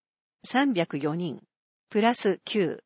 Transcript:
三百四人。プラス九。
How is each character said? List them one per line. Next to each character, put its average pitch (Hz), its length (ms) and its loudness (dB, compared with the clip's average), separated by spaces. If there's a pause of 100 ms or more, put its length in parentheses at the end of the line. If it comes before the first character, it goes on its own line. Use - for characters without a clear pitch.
(440)
三 269 300 2
百 165 260 -2
四 147 160 0
人。 170 260 -6 (480)
プ 208 120 0
ラ 233 120 4
ス 196 320 0
九。 170 400 -2